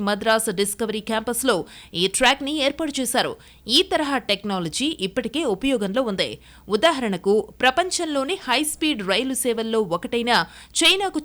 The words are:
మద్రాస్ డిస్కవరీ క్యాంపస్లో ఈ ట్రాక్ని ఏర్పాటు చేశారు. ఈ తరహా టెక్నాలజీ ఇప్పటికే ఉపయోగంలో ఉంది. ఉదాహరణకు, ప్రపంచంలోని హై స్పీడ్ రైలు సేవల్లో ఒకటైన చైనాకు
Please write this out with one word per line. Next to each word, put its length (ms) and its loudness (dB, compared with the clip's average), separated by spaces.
మద్రాస్ 420 2
డిస్కవరీ 500 -2
క్యాంపస్లో 460 0
ఈ 140 0
ట్రాక్ని 460 2
ఏర్పాటు 340 -2
చేశారు. 340 0
ఈ 120 4
తరహా 260 0
టెక్నాలజీ 580 -2
ఇప్పటికే 360 -4
ఉపయోగంలో 460 0
ఉంది. 180 -2
ఉదాహరణకు, 600 2
ప్రపంచంలోని 760 0
హై 160 2
స్పీడ్ 480 -2
రైలు 320 0
సేవల్లో 380 0
ఒకటైన 340 -2
చైనాకు 460 2